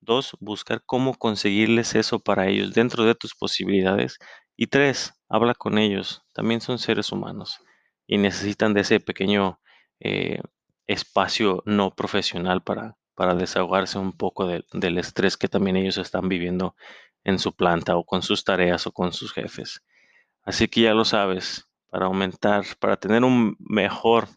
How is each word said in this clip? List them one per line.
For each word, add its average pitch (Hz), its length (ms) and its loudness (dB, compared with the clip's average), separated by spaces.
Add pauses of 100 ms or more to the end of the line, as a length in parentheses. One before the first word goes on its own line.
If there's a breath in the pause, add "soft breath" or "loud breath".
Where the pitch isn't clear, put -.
Dos, - 400 0
buscar 107 440 -6
cómo 131 300 0
conseguirles 110 800 2
eso 110 240 2
para 98 300 2
ellos 98 260 0
dentro 120 300 2
de 113 100 6
tus - 200 -12
posibilidades. 98 840 0 (400 loud breath)
Y 113 80 0
tres, 135 480 0 (160)
habla 117 240 2
con 107 240 -2
ellos, 101 440 0 (120)
también 113 260 -2
son 127 180 -4
seres 107 340 -2
humanos 104 480 -10 (460 soft breath)
y 107 120 0
necesitan 101 560 0
de 104 80 4
ese 104 180 2
pequeño, 98 580 0 (420 soft breath)
eh, 50 420 -4 (440)
espacio 98 760 0
no 101 300 2
profesional 92 680 -2
para, - 360 -6 (160)
para 90 200 2
desahogarse 92 640 0
un 95 140 -4
poco 95 340 -4
del, 87 280 -6
del 90 240 -2
estrés 92 400 -2
que - 100 -2
también 95 280 0
ellos 95 200 0
están 92 320 -4
viviendo 90 480 -2 (480 loud breath)
en 95 140 0
su - 160 -4
planta 87 420 0
o 85 80 -2
con 92 160 -2
sus 98 240 -4
tareas 90 440 0
o - 40 -10
con 90 200 -2
sus 78 200 -10
jefes. - 500 -10 (600 soft breath)
Así 107 240 0
que 117 160 2
ya 113 100 6
lo 110 120 4
sabes, 98 640 -2 (200)
para 95 180 -2
aumentar, 95 580 0 (160)
para 104 160 0
tener 110 260 2
un 123 380 4
mejor 107 640 0 (100)